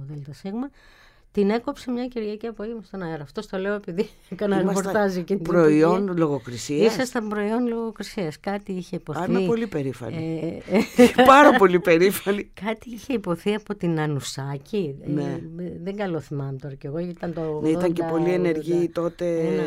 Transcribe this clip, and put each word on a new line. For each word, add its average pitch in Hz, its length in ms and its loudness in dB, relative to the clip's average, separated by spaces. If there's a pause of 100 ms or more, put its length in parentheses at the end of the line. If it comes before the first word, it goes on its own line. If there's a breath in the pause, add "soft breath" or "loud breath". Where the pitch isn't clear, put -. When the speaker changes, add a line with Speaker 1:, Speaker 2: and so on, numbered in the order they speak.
Speaker 1:
Δέλτα 147 260 -14
Σίγμα, 233 380 -8 (640 soft breath)
την 202 180 2
έκοψε 240 400 -4
μια 247 160 -4
Κυριακή 220 400 -8
απόγευμα 220 360 -10
στον 190 200 -12
αέρα. 160 200 -6
Αυτό 208 260 -10
το 196 100 -6
λέω 196 160 -2
επειδή 202 340 -4 (100)
<laughs> - 100 -20
έκανα 196 320 0
Speaker 2:
Ήμασταν 185 240 2
Speaker 1:
ρεπορτάζ 196 320 0
εκείνη 185 240 -2
την 165 80 -4
Speaker 2:
προϊόν 165 540 6
Speaker 1:
εποχή. 180 160 -2
Speaker 2:
λογοκρισίας. 147 760 2
Speaker 1:
Ήσασταν 247 340 -2
προϊόν 214 380 -2
λογοκρισίας. 220 760 -6
Κάτι 202 320 -6
είχε 180 240 -8
υποθεί. 156 240 -6
Speaker 2:
Α, 180 80 -2
είμαι 190 180 2
πολύ 233 200 0
περήφανη. 156 760 -6 (300)
Speaker 1:
Ε, 180 60 2
ε, - 480 6
Speaker 2:
<laughs> - 20 10
Πάρα 269 300 10
πολύ 180 240 4
περήφανη. 190 720 2 (140)
Speaker 1:
Κάτι 220 260 -8
είχε 226 220 -10
υποθεί 196 420 -2
από 214 200 -8
την 170 260 -2
Ανουσάκη. 143 1000 -4
Ε, - 80 -8
Speaker 2:
Ναι. 147 300 -2 (420)
Speaker 1:
δεν 196 140 -8
καλό 185 240 -4
θυμάμαι 139 380 -8
τώρα 139 160 -12
κι 139 120 -16
εγώ, 143 120 -8
γιατί 175 180 -6
ήταν 175 160 -8
το 156 300 -6
Speaker 2:
Ναι, 156 60 0
ήταν 175 240 0
και 175 100 -2
Speaker 1:
ογδόντα, 165 200 -2
Speaker 2:
πολύ 175 120 2
ενεργή 170 540 0
τότε 170 520 -4
Speaker 1:
ένα. 160 260 0